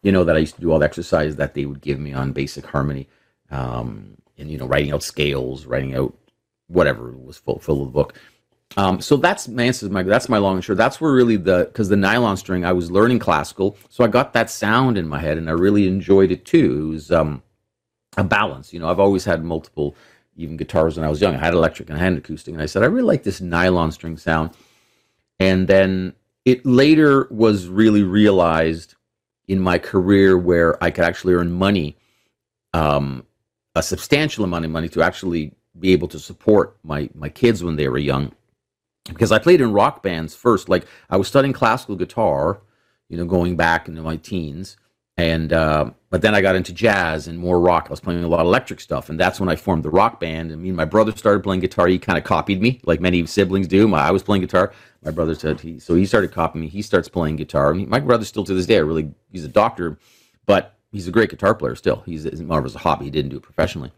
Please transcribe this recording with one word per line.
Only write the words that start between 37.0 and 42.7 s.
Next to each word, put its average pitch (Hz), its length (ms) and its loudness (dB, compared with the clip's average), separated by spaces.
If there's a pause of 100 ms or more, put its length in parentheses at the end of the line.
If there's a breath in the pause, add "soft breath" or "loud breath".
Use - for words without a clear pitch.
my 76 140 -12
kids 107 360 0
when 80 120 -4
they 73 120 -2
were 64 100 -2
young. 69 340 -2 (760)
Because - 260 0
I 110 60 6
played 170 220 6
in 117 120 2
rock 107 300 2
bands 82 320 -4
first. 113 340 0
Like, 90 180 0 (240 soft breath)
I 92 60 0
was 98 120 0
studying 139 240 2
classical 113 440 -2
guitar, 85 640 -2 (480)